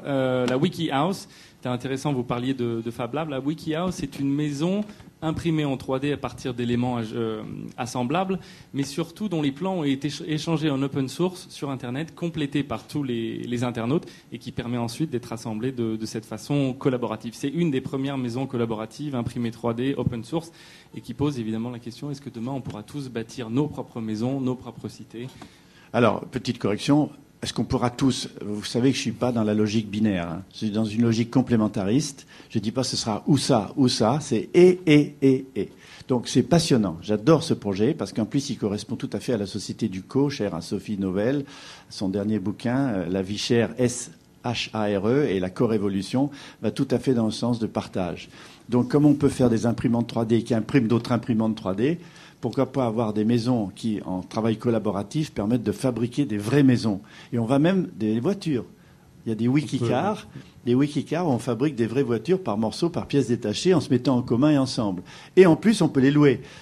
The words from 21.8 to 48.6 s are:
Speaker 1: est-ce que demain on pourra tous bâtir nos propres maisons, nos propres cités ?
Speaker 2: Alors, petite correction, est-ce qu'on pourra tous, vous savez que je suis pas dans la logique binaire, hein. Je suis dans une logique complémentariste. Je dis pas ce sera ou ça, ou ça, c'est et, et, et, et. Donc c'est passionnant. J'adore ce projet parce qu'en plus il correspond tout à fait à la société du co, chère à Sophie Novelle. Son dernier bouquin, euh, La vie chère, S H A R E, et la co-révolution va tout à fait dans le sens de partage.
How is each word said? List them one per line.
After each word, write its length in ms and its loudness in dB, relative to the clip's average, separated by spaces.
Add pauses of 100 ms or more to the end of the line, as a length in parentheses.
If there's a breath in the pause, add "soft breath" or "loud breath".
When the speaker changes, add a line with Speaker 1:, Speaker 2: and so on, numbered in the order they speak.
Speaker 1:
est-ce 120 -10
que 80 -12
demain 240 -8
on 80 -6
pourra 220 -10
tous 260 -10
bâtir 400 -8
nos 180 2
propres 320 -8
maisons, 400 -2
nos 160 -2
propres 320 -14
cités ? 400 -14 (640 loud breath)
Speaker 2:
Alors, 300 4
petite 380 -6
correction, 500 2 (320)
est-ce 120 -6
qu'on 100 -2
pourra 260 0
tous, 380 0 (180)
vous 200 -6
savez 260 4
que 60 0
je 40 -4
suis 120 -2
pas 180 0
dans 120 2
la 100 2
logique 360 2
binaire, 400 0
hein. 220 -8
Je 60 -20
suis 140 -2
dans 120 0
une 200 0
logique 280 2
complémentariste. 960 2 (220 loud breath)
Je 100 -2
dis 120 -2
pas 120 -2
ce 140 -2
sera 300 -4
ou 100 6
ça, 400 2
ou 100 6
ça, 320 4
c'est 340 -2
et, 320 8
et, 360 6
et, 240 6 (100)
et. 140 -2 (400 loud breath)
Donc 180 2
c'est 160 4
passionnant. 580 4
J'adore 420 4
ce 100 0
projet 400 0
parce 180 -6
qu'en 140 -2
plus 240 -2
il 80 -4
correspond 400 -4
tout 160 -6
à 80 -4
fait 100 -4
à 60 2
la 80 -2
société 420 -6
du 160 -4
co, 260 0
chère 240 -2
à 80 -6
Sophie 360 -6
Novelle. 480 0 (440 loud breath)
Son 200 -4
dernier 300 0
bouquin, 500 -2
euh, 200 -2
La 120 0
vie 160 -4
chère, 400 2
S 340 0 (320)
H 300 -4
A 140 0 (120)
R 80 0
E, 220 2
et 100 0
la 100 -2
co-révolution 800 0 (300 loud breath)
va 100 0
tout 200 -2
à 80 2
fait 140 2
dans 120 2
le 60 0
sens 260 -2
de 100 -2
partage. 600 -4 (400 loud breath)